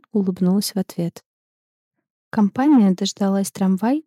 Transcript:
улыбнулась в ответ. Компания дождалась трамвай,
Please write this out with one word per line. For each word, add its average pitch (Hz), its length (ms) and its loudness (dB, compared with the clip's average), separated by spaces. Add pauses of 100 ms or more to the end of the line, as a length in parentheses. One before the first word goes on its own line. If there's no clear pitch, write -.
(120)
улыбнулась 190 600 0
в - 60 -6
ответ. - 440 -8 (1080)
Компания 220 600 4
дождалась 196 600 -2
трамвай, 214 560 -2